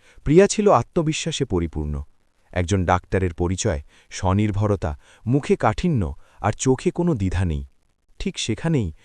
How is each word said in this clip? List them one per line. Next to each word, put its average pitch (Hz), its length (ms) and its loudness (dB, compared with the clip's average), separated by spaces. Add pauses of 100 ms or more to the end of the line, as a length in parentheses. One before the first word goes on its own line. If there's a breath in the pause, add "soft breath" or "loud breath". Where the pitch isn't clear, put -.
(240 soft breath)
প্রিয়া 170 220 6
ছিল 208 240 2
আত্মবিশ্বাসে 151 760 0
পরিপূর্ণ, 78 580 -4 (500)
একজন 90 320 0
ডাক্তারের 90 500 0
পরিচয়, 87 480 -2 (280 soft breath)
স্বনির্ভরতা, 98 880 0 (300 soft breath)
মুখে 139 300 0
কাঠিন্য 113 580 0 (260 soft breath)
আর 107 120 0
চোখে 131 380 0
কোনো 175 240 0
দ্বিধা 95 300 0
নেই। 73 220 -4 (520)
ঠিক - 200 -6
সেখানেই 143 540 -2 (120)